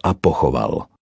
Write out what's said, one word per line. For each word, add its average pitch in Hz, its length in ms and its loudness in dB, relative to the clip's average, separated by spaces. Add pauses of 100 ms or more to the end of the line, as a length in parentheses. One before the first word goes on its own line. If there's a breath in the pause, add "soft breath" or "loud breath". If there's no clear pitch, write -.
a 95 80 0
pochoval. 65 800 0 (120)